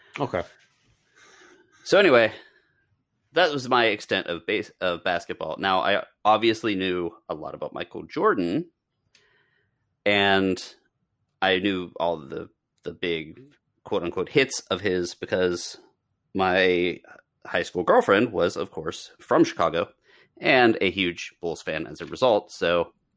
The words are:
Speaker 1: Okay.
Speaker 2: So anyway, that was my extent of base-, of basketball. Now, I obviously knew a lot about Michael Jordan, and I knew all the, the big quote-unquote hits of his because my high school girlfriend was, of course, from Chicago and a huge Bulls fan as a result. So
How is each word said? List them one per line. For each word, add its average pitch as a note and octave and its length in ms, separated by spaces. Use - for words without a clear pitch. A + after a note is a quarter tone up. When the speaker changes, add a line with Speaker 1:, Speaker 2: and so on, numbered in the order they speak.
Speaker 1:
Okay. A2+ 220
Speaker 2:
So F3+ 140
anyway, B2 320
that E3 180
was C3 160
my A#2+ 200
extent G#2 400
of E2+ 180
base-, F#2+ 340
of F2 240
basketball. E2+ 560
Now, F#2+ 220
I G2 240
obviously A2 520
knew F2+ 360
a F2 80
lot D2+ 200
about D2+ 180
Michael E2 300
Jordan, C#3+ 640
and G2 580
I F#2+ 180
knew F#2 400
all E2+ 180
the, D2 320
the E2+ 100
big D#2+ 480
quote-unquote F2 460
hits C3+ 320
of F#2 100
his F2+ 340
because F2+ 600
my F#2 640
high F2 180
school F2+ 200
girlfriend B2 480
was, F2 240
of - 160
course, - 480
from C#3+ 240
Chicago E2 460
and B2 420
a G2 80
huge F2+ 520
Bulls E2 200
fan D#2+ 260
as D#2 140
a E2+ 40
result. G2+ 460
So F2 420